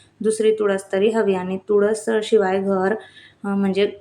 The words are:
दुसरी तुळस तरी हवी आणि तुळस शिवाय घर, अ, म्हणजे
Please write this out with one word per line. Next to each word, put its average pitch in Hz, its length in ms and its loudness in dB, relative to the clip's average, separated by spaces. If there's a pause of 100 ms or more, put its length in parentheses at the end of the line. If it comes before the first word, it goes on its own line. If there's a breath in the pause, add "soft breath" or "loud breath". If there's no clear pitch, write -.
(200 loud breath)
दुसरी 214 320 0
तुळस 202 400 -2
तरी 196 180 2
हवी 214 240 0
आणि 185 240 -4 (100)
तुळस 208 420 0 (120)
शिवाय 196 360 2
घर, 196 360 0 (500 loud breath)
अ, 202 40 -6
म्हणजे 196 520 0